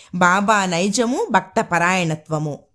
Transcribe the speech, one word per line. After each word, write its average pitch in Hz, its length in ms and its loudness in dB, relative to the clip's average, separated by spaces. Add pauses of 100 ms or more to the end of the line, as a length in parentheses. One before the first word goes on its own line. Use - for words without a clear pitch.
(160)
బాబా 196 500 2
నైజము, 226 680 0
భక్త 190 300 0
పరాయణత్వము. 160 1000 -2 (160)